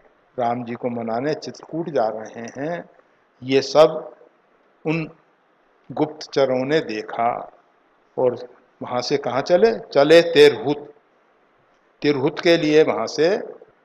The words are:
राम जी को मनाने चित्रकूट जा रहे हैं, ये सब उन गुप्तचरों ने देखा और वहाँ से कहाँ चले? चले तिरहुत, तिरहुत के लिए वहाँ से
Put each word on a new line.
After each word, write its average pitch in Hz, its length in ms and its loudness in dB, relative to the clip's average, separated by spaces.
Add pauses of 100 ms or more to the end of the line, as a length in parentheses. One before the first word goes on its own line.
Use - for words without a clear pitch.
(380)
राम 120 260 -4
जी 117 100 -10
को 123 140 -8
मनाने 117 460 -6
चित्रकूट 156 540 -10
जा 123 200 0
रहे 110 320 -10
हैं, 143 440 -10 (580)
ये 135 200 2
सब - 540 2 (680)
उन 160 240 -4 (800)
गुप्तचरों 131 720 -4
ने 156 160 0
देखा 107 720 -6 (640)
और 127 300 -2 (340)
वहाँ 123 180 -6
से 143 160 -4
कहाँ 131 260 -4
चले? 208 360 2
चले 151 440 6
तिरहुत, 143 720 4 (1080)
तिरहुत 147 380 0
के 170 160 4
लिए 151 260 4
वहाँ 113 240 0
से 165 300 0 (480)